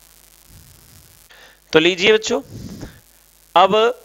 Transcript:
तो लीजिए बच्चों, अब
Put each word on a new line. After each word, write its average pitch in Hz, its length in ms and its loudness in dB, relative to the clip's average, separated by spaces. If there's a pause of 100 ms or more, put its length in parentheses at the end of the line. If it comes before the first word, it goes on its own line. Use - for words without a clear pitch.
(1700)
तो 156 60 4
लीजिए 180 340 2
बच्चों, 233 280 -2 (1120)
अब 190 220 4 (280)